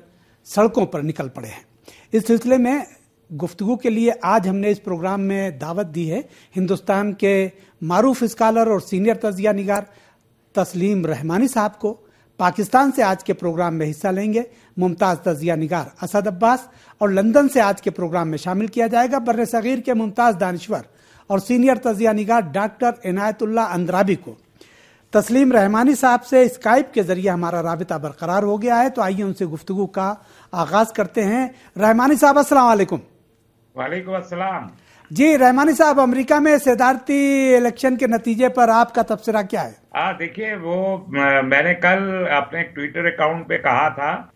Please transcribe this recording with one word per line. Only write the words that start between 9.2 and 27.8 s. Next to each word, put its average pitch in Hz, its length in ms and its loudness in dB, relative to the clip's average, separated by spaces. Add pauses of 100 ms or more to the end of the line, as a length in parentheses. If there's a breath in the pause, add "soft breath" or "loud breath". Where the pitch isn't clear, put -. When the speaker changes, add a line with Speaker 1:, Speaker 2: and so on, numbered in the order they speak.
Speaker 1:
نگار 202 320 -2 (720 soft breath)
تسلیم 185 520 -2
رحمانی 160 420 -2
صاحب 214 320 -2
کو۔ 214 220 -6 (360 soft breath)
پاکستان 214 540 2
سے 254 120 0
آج 190 200 0
کے 190 100 -4
پروگرام 170 420 -4
میں 156 140 -2
حصہ 156 180 -6
لیں 202 260 -2
گے 226 80 0 (360 soft breath)
ممتاز 180 420 0
تجزیہ 170 340 -2
نگار 160 500 -6
اسد 202 240 -2
عباس، 226 320 2 (380 soft breath)
اور 208 120 0
لندن 226 400 4
سے 269 120 2
آج 202 200 0
کے - 80 -2
پروگرام 170 400 -4
میں 156 80 -4
شامل 190 300 -4
کیا 233 200 -2
جائے 240 240 2
گا 277 60 0
بر 233 280 0
صغیر 240 400 -2
کے 254 80 -2
ممتاز 220 460 2
دانشور 180 400 -4 (480 soft breath)
اور 196 120 0
سینئر 247 360 2
تجزیہ 226 340 0
نگار 214 320 0 (100)
ڈاکٹر 214 380 -2 (160)
عنایت 202 380 -4
اللہ 220 160 -2
اندرابی 180 560 0
کو۔ 110 200 -16 (760 soft breath)
تسلیم 247 400 2
رحمانی 226 440 4
صاحب 247 300 2
سے 262 160 4
اسکائپ 247 520 2
کے 214 100 0
ذریعے 185 280 -2
ہمارا 170 320 -2
رابطہ 170 320 -6